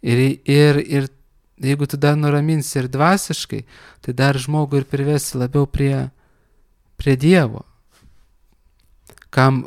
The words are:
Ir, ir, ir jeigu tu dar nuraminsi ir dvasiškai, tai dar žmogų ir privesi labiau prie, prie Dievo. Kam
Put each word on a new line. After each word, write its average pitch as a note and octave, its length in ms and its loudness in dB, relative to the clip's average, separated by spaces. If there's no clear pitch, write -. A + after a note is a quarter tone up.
Ir, A#2+ 160 0
ir, D3 380 4
ir C#3 260 -4
jeigu C#3+ 240 -2
tu C#3+ 100 -8
dar D3 220 2
nuraminsi D3 600 0
ir B2+ 100 -4
dvasiškai, D#3+ 720 -2
tai C3 140 -6
dar C#3 240 2
žmogų C#3+ 420 -2
ir C3+ 60 -10
privesi C#3 500 -2
labiau C3+ 320 0
prie, C3+ 400 -2
prie C3+ 180 2
Dievo. C#3+ 460 2
Kam C3 340 2